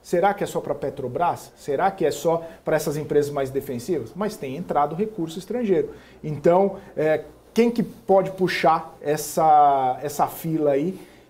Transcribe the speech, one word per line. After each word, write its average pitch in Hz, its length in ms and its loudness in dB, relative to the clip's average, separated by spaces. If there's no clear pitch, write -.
Será 190 320 0
que 190 100 -4
é 156 40 -6
só 170 120 -6
pra - 160 -6
Petrobras? 139 800 -4
Será 147 340 -2
que 190 160 -4
é 143 60 4
só 165 320 0
pra 156 120 0
essas 151 220 -2
empresas 147 340 0
mais 139 180 -4
defensivas? 135 640 -4
Mas 208 200 -6
tem 135 220 -10
entrado 175 380 0
recurso 180 440 -6
estrangeiro. 196 520 0
Então, 175 520 2
é, 151 260 0
quem 233 180 4
que 226 100 -2
pode 190 500 2
puxar 170 720 0
essa, 147 1000 4
essa 147 240 -2
fila 151 440 -2
aí? 156 280 -2